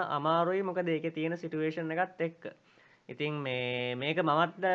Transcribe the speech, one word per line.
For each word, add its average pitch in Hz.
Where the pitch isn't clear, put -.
අමාරුයි. 165
මොකද 180
ඒකේ 165
තියෙන 160
සිටුේෂන් 160
එකත් 180
එක්ක. 165
ඉතින් 147
මේ, 123
මේක 143
මමත් 170